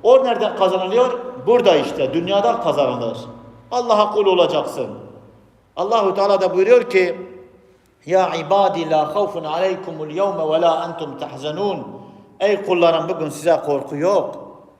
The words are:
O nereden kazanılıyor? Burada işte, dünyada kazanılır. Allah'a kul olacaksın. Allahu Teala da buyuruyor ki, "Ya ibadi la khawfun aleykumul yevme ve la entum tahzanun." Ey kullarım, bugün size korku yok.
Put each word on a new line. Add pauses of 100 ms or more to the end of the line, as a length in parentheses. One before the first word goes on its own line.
O
nereden
kazanılıyor? (280)
Burada
işte,
dünyada
kazanılır. (540)
Allah'a
kul
olacaksın. (880)
Allahu
Teala
da
buyuruyor
ki, (880)
"Ya
ibadi
la
khawfun
aleykumul
yevme
ve
la
entum
tahzanun." (520)
Ey
kullarım,
bugün
size
korku
yok. (440)